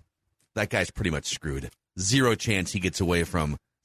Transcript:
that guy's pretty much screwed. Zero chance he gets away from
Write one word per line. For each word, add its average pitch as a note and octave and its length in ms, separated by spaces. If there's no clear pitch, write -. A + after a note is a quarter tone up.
that G#2 160
guy's G#2 200
pretty F#2+ 200
much D2 160
screwed. C2+ 440
Zero A2+ 380
chance F#2+ 360
he G#2 60
gets F2+ 220
away F2 240
from D2+ 320